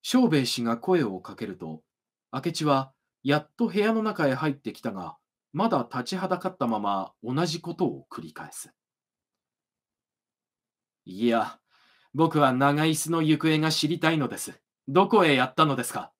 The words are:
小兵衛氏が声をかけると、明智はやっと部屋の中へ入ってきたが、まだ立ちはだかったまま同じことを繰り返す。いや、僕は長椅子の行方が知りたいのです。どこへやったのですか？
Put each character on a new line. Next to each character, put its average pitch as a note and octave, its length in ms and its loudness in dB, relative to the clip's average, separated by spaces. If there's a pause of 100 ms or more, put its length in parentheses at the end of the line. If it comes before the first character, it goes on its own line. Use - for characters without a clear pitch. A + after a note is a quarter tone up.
小 B3 280 2
兵 D3+ 100 2
衛 B2+ 60 0
氏 A#2 180 -4
が A#2 140 0
声 F3 260 2
を F#2+ 160 -4
か F#2+ 160 -16
け A#2 100 -10
る G2 120 -12
と、 D#2+ 260 -12 (480)
明 C3+ 220 -4
智 D#3 120 -4
は C3+ 280 2 (300)
や C#3+ 160 2
っ - 180 -12
と A#3 100 0
部 F3+ 120 -2
屋 G#3+ 120 2
の A3 120 0
中 G#3 260 0
へ B2+ 60 0
入 D3+ 160 -2
っ - 20 -4
て B2 180 -8
き - 80 -16
た A2+ 140 -6
が、 F2+ 240 -12 (340)
ま F#3+ 160 -2
だ D3+ 240 0
立 B2 120 -6
ち - 120 -6
は F#3 140 -4
だ F3+ 80 0
か F#3 100 -6
っ F3+ 100 -6
た B2 100 -2
ま A2 120 -2
ま G2+ 320 -4 (100)
同 C3 240 -2
じ E3 140 -6
こ E3+ 140 -10
と - 140 0
を - 220 -8
繰 - 120 -14
り - 120 -18
返 - 200 -16
す。 - 200 -18 (2250)
い G2 240 -4
や、 A2+ 320 0 (540)
僕 D#3+ 260 2
は C3+ 140 4
長 C#3+ 300 2
椅 D#3+ 120 2
子 D#3 160 -4
の E3 100 0
行 D#3 220 2
方 D#3 160 4
が D#3+ 100 2
知 D#3 200 0
り E3 100 -2
た D#3+ 120 4
い D#3+ 60 0
の C3 120 -2
で G2 80 -10
す。 - 240 -14 (260)
ど F#3 220 4
こ G#3 160 6
へ D3 100 6
や B2+ 120 2
っ - 80 -12
た D#3+ 100 4
の C#3 100 0
で B2 80 -4
す - 80 -8
か？ - 280 -10